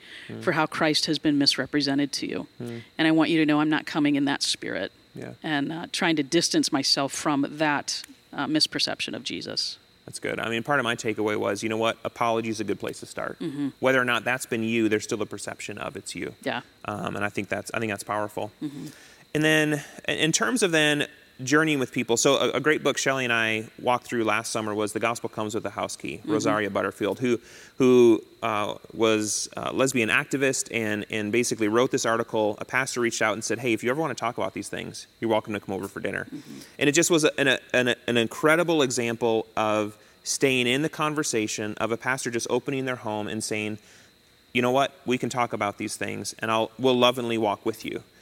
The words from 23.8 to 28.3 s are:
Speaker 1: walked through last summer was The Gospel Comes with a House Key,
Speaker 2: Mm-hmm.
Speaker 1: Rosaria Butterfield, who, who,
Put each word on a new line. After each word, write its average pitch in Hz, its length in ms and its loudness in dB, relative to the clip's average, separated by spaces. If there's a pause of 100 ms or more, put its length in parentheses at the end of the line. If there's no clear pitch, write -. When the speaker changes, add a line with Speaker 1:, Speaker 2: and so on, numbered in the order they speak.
Speaker 1:
walked 123 260 0
through 117 180 0
last 107 260 0
summer 107 240 -2
was 107 160 0
The 110 80 -2
Gospel 117 300 -2
Comes 107 260 -6
with 92 100 -4
a 98 40 -4
House 95 260 -6
Key, - 220 -10
Speaker 2:
Mm-hmm. 104 140 -6
Speaker 1:
Rosaria 107 380 0
Butterfield, 98 500 -2
who, 123 200 2 (380)
who, 123 440 8 (220)